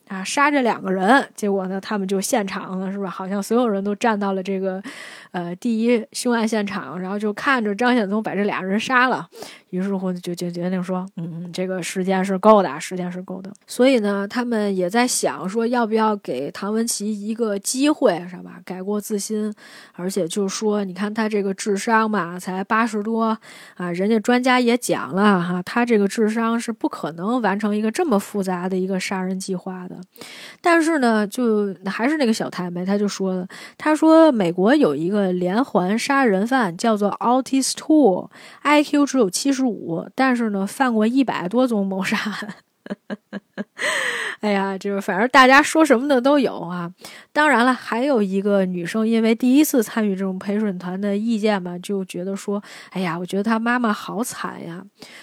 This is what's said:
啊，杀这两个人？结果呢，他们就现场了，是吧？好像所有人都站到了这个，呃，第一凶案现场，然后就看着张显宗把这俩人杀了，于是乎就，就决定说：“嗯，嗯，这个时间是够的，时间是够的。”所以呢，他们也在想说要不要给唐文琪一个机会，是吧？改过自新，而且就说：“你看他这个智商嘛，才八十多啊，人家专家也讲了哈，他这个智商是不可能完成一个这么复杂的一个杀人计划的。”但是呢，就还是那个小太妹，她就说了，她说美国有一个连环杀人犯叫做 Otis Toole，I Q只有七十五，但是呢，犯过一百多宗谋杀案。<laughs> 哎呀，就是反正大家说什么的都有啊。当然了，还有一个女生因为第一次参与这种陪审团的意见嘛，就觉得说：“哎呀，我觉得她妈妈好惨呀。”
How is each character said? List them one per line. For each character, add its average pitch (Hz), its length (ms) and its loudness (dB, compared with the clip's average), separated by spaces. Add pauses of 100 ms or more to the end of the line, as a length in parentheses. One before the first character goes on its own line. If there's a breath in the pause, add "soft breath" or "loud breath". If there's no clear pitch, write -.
啊， 190 140 -10
杀 285 260 2
这 285 140 2
两 208 180 0
个 190 120 -2
人？ 196 420 4
结 208 160 -2
果 190 160 -2
呢， 190 140 -6
他 214 180 -6
们 190 80 -2
就 196 140 -2
现 208 260 0
场 190 320 -8
了， 190 140 -6
是 202 40 -8
吧？ 196 140 -6
好 190 180 -10
像 196 140 -4
所 226 160 0
有 247 100 2
人 196 140 -2
都 202 140 -2
站 220 220 0
到 196 160 -2
了 190 80 -4
这 190 180 -4
个， 190 200 -4 (520 loud breath)
呃， 175 240 -6
第 226 260 -2
一 233 300 2
凶 240 200 -2
案 226 140 0
现 220 180 0
场， 175 360 -8
然 185 100 -6
后 208 80 -4
就 208 140 -2
看 254 300 0
着 208 120 -2
张 240 180 2
显 220 160 2
宗 214 140 -2
把 156 100 -4
这 196 120 0
俩 165 180 -2
人 190 160 0
杀 254 300 2
了， 180 180 -2 (440 loud breath)
于 185 120 -4
是 196 140 -2
乎 185 160 -2
就， 175 200 -8
就 175 160 -6
决 175 220 -4
定 185 100 -2
说 185 240 -4 (140)
：“嗯， 165 240 -8
嗯， 175 100 -12
这 185 140 -4
个 185 160 -6
时 185 220 -4
间 190 200 2
是 190 140 0
够 214 240 8
的， 147 160 -2
时 185 180 -10
间 180 140 -6
是 180 100 -10
够 185 220 -12
的。” 190 80 -14 (160)
所 247 220 2
以 262 100 4
呢， 202 300 -2
他 240 160 -4
们 208 320 -2
也 180 120 0
在 240 200 2
想 170 400 -2
说 226 180 -2
要 240 180 0
不 214 100 -4
要 220 240 2
给 143 340 -6
唐 202 200 -6
文 226 140 0
琪 208 400 -6
一 220 80 -4
个 214 240 -2
机 269 320 0
会， 180 400 2
是 180 60 -16
吧？ 180 280 -16
改 185 160 -10
过 208 200 -4
自 208 180 -4
新， 214 340 -4 (420 loud breath)
而 180 140 -6
且 185 200 -2
就 196 180 -2
说 208 400 -2
：“你 180 80 -10
看 208 180 -6
他 220 160 -2
这 208 140 -2
个 196 100 -2
智 196 240 -2
商 220 320 2
嘛， 180 300 -4
才 190 240 -6
八 226 240 0
十 214 160 -4
多 220 340 0 (380 loud breath)
啊， 175 160 -6
人 185 180 0
家 226 120 4
专 247 200 2
家 254 200 4
也 240 160 2
讲 - 360 -4
了 190 300 4
哈， 180 220 -2
他 240 200 0
这 233 140 2
个 202 80 4
智 214 240 0
商 226 300 0
是 226 100 -8
不 254 180 -4
可 - 220 -8
能 208 320 -2
完 196 160 2
成 208 180 0
一 214 60 -2
个 220 80 0
这 359 160 -2
么 226 100 2
复 202 240 -2
杂 185 280 -2
的 185 80 -2
一 185 100 0
个 190 140 -2
杀 190 200 -4
人 185 160 -4
计 190 200 -6
划 180 320 -10
的。” 175 80 -14 (640 loud breath)
但 339 220 4
是 311 160 2
呢， 220 280 4
就 208 480 0 (120)
还 214 200 -2
是 311 120 2
那 269 80 2
个 220 40 4
小 220 200 -2
太 180 200 -6
妹， 175 140 -6
她 202 140 0
就 202 100 0
说 190 260 -2
了， 185 140 -4 (300 loud breath)
她 302 180 2
说 320 340 8
美 190 220 2
国 190 220 4
有 202 200 4
一 160 140 -2
个 202 240 2
连 180 320 0
环 196 340 0
杀 277 240 0
人 202 240 2
犯 233 300 0
叫 226 180 2
做 202 180 0
Otis 254 580 0
Toole，I 294 1120 2
Q 285 240 2
只 262 100 -2
有 208 140 4
七 - 200 -2
十 262 140 0
五， 185 500 -4
但 262 220 2
是 233 140 -2
呢， 196 160 -2
犯 254 260 0
过 214 140 2
一 254 180 2
百 170 240 -4
多 247 180 2
宗 208 200 0
谋 190 180 -4
杀 208 140 -2
案。 202 360 -8 (320)
<laughs> - 540 -12 (1000 loud breath)
哎 208 100 -2
呀， 196 260 -2
就 202 180 -6
是 196 60 -4
反 196 180 -4
正 226 120 2
大 262 160 10
家 269 160 8
说 320 200 4
什 269 160 6
么 269 80 -2
的 269 140 4
都 277 180 4
有 143 220 0
啊。 175 320 -8 (400 loud breath)
当 302 160 4
然 240 160 4
了， 254 80 4
还 233 320 -4
有 262 180 2
一 196 180 0
个 196 260 2
女 180 180 -4
生 220 240 -2
因 226 140 2
为 226 120 4
第 254 220 4
一 302 80 6
次 262 180 2
参 214 240 -2
与 196 80 0
这 185 80 -4
种 190 160 -4
陪 202 220 -2
审 196 180 -2
团 180 220 -6
的 202 160 0
意 220 220 0
见 208 220 0
嘛， 175 180 -8
就 190 260 -4
觉 180 180 -10
得 196 140 -6
说 202 260 -6 (300 loud breath)
：“哎 180 80 -4
呀， 175 180 -2
我 180 60 -6
觉 190 140 -4
得 202 40 0
她 220 160 0
妈 240 200 0
妈 233 120 0
好 202 320 -4
惨 - 420 -10
呀。” 175 200 -12 (380 loud breath)